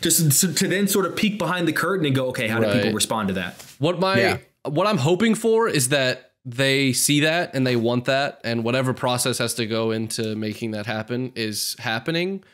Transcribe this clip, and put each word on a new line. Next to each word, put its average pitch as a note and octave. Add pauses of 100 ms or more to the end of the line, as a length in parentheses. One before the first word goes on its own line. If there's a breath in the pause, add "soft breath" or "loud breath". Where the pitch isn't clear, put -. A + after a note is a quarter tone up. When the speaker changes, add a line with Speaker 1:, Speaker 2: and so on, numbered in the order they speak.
Speaker 1:
to F3
s-, D#3+
to F#3
then F#3+
sort G3
of E3+
peek G#3+
behind F3
the D3+
curtain F3
and C3+
go, C3
"Okay, B2
how A2+
do A2
Speaker 2:
Right. G2+
Speaker 1:
people G#2
respond G#2
to F#2+
that?" F2+ (240)
Speaker 2:
What E3
my, F#3+
Speaker 3:
Yeah. - (280)
Speaker 2:
what D3+
I'm G#3+
hoping F3+
for A3+
is C#3
that C3 (240)
they C3+
see D3
that D#3+
and C3
they B2+
want A#2+
that, C#3
and A#2
whatever B2+
process B2
has A#2
to A#2+
go A2+
into A2
making G#2+
that G#2
happen A#2+
is A2
happening. E3 (120)